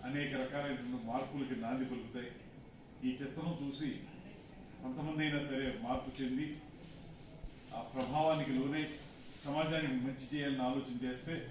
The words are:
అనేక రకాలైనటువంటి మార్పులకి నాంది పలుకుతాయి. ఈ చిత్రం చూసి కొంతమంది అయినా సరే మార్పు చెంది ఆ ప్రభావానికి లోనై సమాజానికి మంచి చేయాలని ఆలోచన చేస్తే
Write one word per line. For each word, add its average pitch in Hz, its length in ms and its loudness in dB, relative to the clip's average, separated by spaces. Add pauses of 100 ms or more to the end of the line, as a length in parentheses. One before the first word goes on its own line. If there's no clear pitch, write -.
అనేక 139 240 2 (120)
రకాలైనటువంటి 127 560 0 (100)
మార్పులకి 131 540 0
నాంది 127 280 2
పలుకుతాయి. 117 400 -4 (760)
ఈ 127 120 4
చిత్రం 156 320 -2 (100)
చూసి 139 280 0 (920)
కొంతమంది 151 440 0
అయినా 147 240 4
సరే 135 180 2 (160)
మార్పు 131 340 2
చెంది 135 300 2 (1300)
ఆ 123 40 -2 (120)
ప్రభావానికి 139 640 6
లోనై 147 280 4 (600)
సమాజానికి 151 640 4
మంచి 131 240 -2
చేయాలని 139 380 2
ఆలోచన 127 360 0
చేస్తే 127 300 -2 (160)